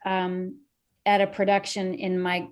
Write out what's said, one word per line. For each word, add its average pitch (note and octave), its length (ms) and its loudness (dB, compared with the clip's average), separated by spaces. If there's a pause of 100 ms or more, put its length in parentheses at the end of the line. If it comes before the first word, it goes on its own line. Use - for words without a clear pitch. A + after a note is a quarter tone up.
um, F#3 540 -2 (480)
at G3+ 160 6
a G3 40 4
production G3 680 0
in F#3 260 -2
my, F3+ 320 -2